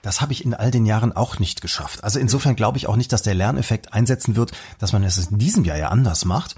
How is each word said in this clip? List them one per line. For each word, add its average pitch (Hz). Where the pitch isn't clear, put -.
Das -
habe 147
ich -
in 117
all 120
den 117
Jahren 110
auch -
nicht -
geschafft. -
Also 123
insofern 131
glaube 117
ich -
auch 107
nicht, 123
dass 117
der 101
Lerneffekt 113
einsetzen 117
wird, 117
dass -
man 98
es 92
in 98
diesem 170
Jahr 76
ja 76
anders 120
macht 95